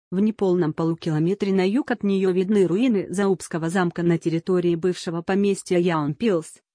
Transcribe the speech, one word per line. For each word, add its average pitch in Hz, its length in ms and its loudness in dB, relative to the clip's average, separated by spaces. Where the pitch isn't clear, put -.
В 185 80 -2
неполном 185 520 0
полукилометре 165 800 -2
на 185 160 2
юг 254 220 -2
от 226 140 -4
неё 196 260 2
видны 190 360 2
руины 202 440 0
Заубского 180 600 -2
замка 175 340 0
на 170 140 4
территории 170 580 0
бывшего 170 460 -4
поместья 196 560 0
Яунпилс, 165 840 -2